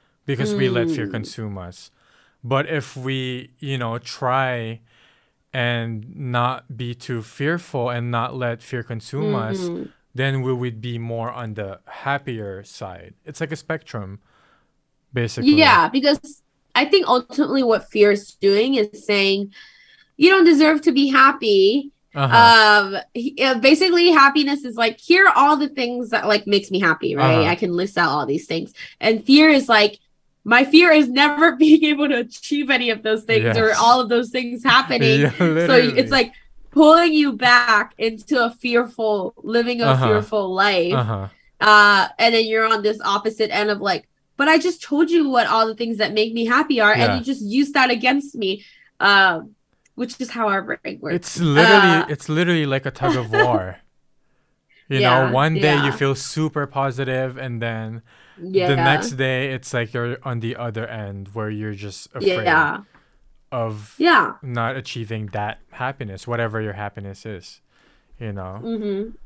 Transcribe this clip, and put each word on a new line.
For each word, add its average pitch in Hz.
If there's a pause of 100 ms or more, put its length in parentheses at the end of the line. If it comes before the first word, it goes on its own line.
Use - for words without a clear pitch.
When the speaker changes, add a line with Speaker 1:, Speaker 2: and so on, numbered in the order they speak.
(260)
Speaker 1:
because 208
we 196
let 175
fear 135
Speaker 2:
Mm. 98
Speaker 1:
consume 107
us. 90 (520)
But 135
if 156
we, 127
you 139
know, 117
try 123 (760)
and 120
not 123
be 120
too 120
fearful 139
and 120
not 120
let 120
fear 123
consume 135
us, 117
Speaker 2:
Mm-hmm. 175 (320)
Speaker 1:
then 135
we 131
would 123
be 120
more 117
on 113
the 98
happier 113
side. 90 (120)
It's -
like 156
a 160
spectrum, 104 (960)
basically. 175
Speaker 2:
Yeah, 240
because 277 (340)
I 269
think 370
ultimately 262
what 220
fear 208
is 202
doing 214
is 208
saying, 196 (640)
"You 311
don't 381
deserve 311
to 330
be 277
happy." 262 (240)
Speaker 1:
Uh-huh. 139
Speaker 2:
Um, 214 (160)
he, 254
uh, 262
basically, 349
happiness 277
is 233
like, 226
"Here 381
are -
all 285
the 285
things 247
that, 226
like, 208
makes 202
me 190
happy," 165
right? 135
Speaker 1:
Uh-huh. 160
Speaker 2:
I 180
can 180
list 185
out 170
all 143
these 147
things. 165 (260)
And 220
fear 302
is 277
like, 208 (440)
"My 233
fear 320
is 302
never 294
<laughs> 262
being 302
able 294
to 277
achieve 269
any 247
of 220
those 220
things 220
or 220
Speaker 1:
Yes. 214
Speaker 2:
all 240
of 226
those 240
things 240
happening." 247
Speaker 1:
<laughs> -
Yeah, 147
Speaker 2:
So 180
Speaker 1:
literally. 175
Speaker 2:
it's -
like 254 (400)
pulling 320
you 294
back 240
into 226
a 233
fearful, 226 (100)
living 233
a 226
Speaker 1:
Uh-huh. 131
Speaker 2:
fearful 208
life. 185
Speaker 1:
Uh-huh. 110 (340)
Speaker 2:
Uh, 202 (100)
and 233
then 226
you're 220
on 220
this 214
opposite 208
end 208
of 202
like, 196 (280)
"But 277
I 320
just 349
told 311
you 320
what 240
all 220
the 220
things 226
that 233
make 220
me 233
happy 269
are, 208
and -
Speaker 1:
Yeah. 220
Speaker 2:
you 82
just 269
used 269
that 254
against 254
me." 202 (340)
Um, 190 (400)
which 240
is 233
how 226
our 196
brain -
works. 151
Speaker 1:
It's -
literally, 175
Speaker 2:
Uh, -
Speaker 1:
it's -
literally 165
like 135
a 139
tug -
of 113
Speaker 2:
<laughs> 403
Speaker 1:
war. 95 (1080)
You 131
know, 127
Speaker 2:
Yeah, 117
Speaker 1:
one 147
day 151
you 139
Speaker 2:
yeah. -
Speaker 1:
feel 135
super 147
positive, 131
and 123
then 113 (400)
Speaker 2:
Yeah. 185
Speaker 1:
the 143
next 135
day 131
it's 127
like 117
you're 120
on 123
the 113
other 117
end 101
where 107
you're 107
just 98
afraid 180
Speaker 2:
Yeah. 156 (720)
Speaker 1:
of 110
Speaker 2:
Yeah. 294
Speaker 1:
not 120
achieving 113
that 107 (120)
happiness, 123
whatever 117
your 104
happiness 101
is, 101 (600)
you 110
know? 95
Speaker 2:
Mm-hmm. 214 (160)